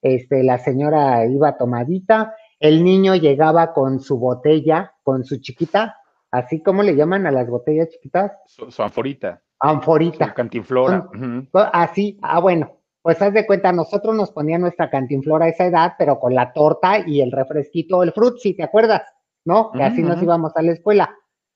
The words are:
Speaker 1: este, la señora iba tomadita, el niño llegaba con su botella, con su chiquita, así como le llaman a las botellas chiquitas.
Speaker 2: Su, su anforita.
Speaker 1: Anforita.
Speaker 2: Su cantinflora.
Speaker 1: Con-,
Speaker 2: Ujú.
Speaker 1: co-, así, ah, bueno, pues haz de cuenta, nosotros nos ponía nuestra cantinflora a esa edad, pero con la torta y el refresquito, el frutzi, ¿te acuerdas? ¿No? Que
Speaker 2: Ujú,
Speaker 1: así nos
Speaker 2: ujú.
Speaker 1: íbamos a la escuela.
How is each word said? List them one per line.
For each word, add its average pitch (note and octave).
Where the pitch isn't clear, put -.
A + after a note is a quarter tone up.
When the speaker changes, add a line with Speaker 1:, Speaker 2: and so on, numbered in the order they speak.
Speaker 1:
este, C3
la B2+
señora C#3
iba C#3
tomadita, F#3
el D#3
niño F#3+
llegaba D#3
con C3+
su C3
botella, D3+
con C3
su C3
chiquita, G3
así B2+
como G3
le G3
llaman F3
a D3+
las B2+
botellas D#3
chiquitas. F#3
Speaker 2:
Su, C#3+
su -
anforita. A2+
Speaker 1:
Anforita. D#3
Speaker 2:
Su -
cantinflora. B2+
Speaker 1:
Con-, A#2+
Speaker 2:
Ujú. C3+
Speaker 1:
co-, G3
así, F#3+
ah, D#3
bueno, F3
pues E3
haz G3+
de G#3+
cuenta, F#3+
nosotros G3+
nos G#3
ponía D#3+
nuestra F3
cantinflora C#3+
a -
esa E3
edad, F3
pero C#3+
con B2
la B2
torta D#3+
y C#3+
el B2
refresquito, D3+
el F3
frutzi, A3+
¿te E3+
acuerdas? G#3+
¿No? G#3
Que -
Speaker 2:
Ujú, C#3
Speaker 1:
así E3
nos E3+
Speaker 2:
ujú. F3
Speaker 1:
íbamos E3+
a D#3+
la E3+
escuela. F#3+